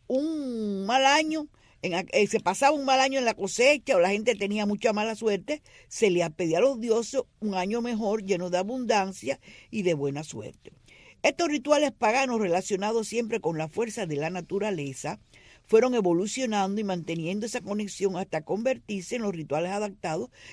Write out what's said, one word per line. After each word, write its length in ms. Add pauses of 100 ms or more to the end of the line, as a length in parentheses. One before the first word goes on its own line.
un 800
mal 200
año, 420 (340)
en 140
a-, 180
eh, 140
se 120
pasaba 360
un 100
mal 160
año 180
en 60
la 80
cosecha 640
o 40
la 120
gente 240
tenía 300
mucha 280
mala 220
suerte, 460 (260)
se 220
le 200
pedía 300
a 20
los 180
dioses 420 (180)
un 160
año 260
mejor, 420
lleno 260
de 100
abundancia 800 (320)
y 100
de 120
buena 300
suerte. 480 (520)
Estos 260
rituales 420
paganos 480
relacionados 680
siempre 340
con 160
la 100
fuerza 380
de 120
la 120
naturaleza 920 (460)
fueron 300
evolucionando 840
y 40
manteniendo 640
esa 140
conexión 560
hasta 260
convertirse 720
en 80
los 100
rituales 380
adaptados 580 (240)